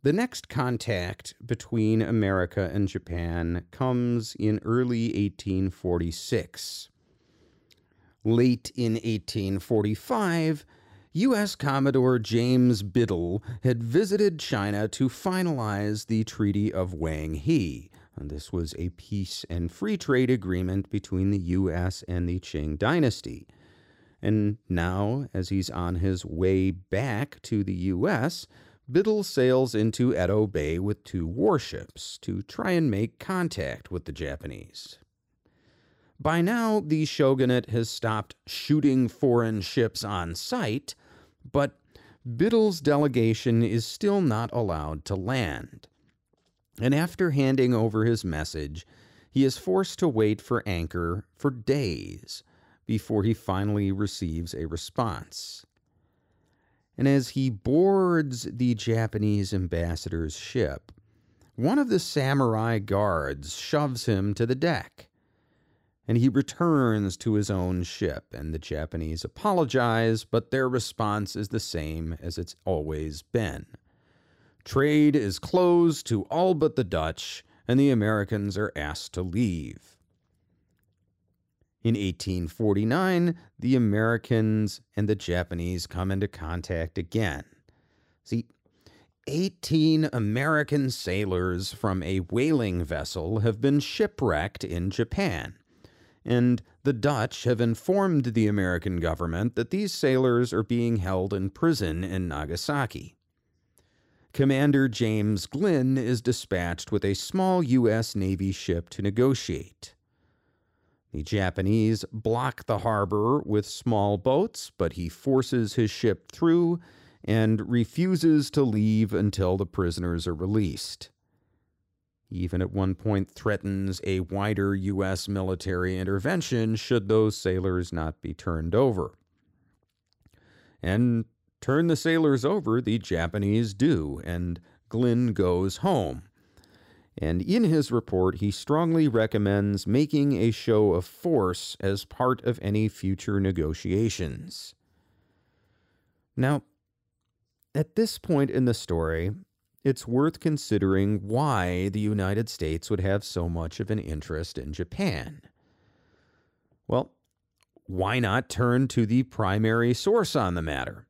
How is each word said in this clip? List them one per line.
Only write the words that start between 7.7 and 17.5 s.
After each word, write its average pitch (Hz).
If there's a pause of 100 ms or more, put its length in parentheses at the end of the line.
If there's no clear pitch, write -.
Late 120
in 113
eighteen 98
forty-five, 156 (500)
U 240
S 208
Commodore 135
James 120
Biddle 98 (200)
had 123
visited 185
China 104
to 131
finalize 113
the 110
Treaty 104
of 92
Wang 78
He. 80 (260)